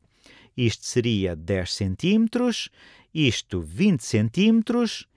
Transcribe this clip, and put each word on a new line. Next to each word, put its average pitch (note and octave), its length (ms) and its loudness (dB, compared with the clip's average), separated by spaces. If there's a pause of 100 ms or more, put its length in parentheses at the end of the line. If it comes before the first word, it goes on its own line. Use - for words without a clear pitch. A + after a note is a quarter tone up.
(560)
Isto A#2 300 -2
seria G#2 500 0
dez F2 380 -4
centímetros, A3 960 0 (440)
isto B2+ 480 0
vinte B2 420 0
centímetros, A3 1120 0